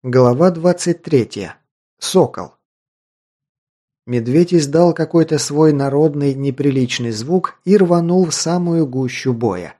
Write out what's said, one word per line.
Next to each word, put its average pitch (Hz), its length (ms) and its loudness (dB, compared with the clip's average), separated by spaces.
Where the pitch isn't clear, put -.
Глава 127 480 4
двадцать 170 500 -2
третья. 104 560 -2
Сокол. - 540 -2
Медведь 123 480 0
издал 165 400 2
какой-то 160 460 0
свой 151 340 2
народный 143 640 0
неприличный 135 720 -2
звук 131 560 -4
и 190 100 4
рванул 175 520 2
в 156 40 -6
самую 170 540 -2
гущу 127 480 -4
боя. 92 460 -4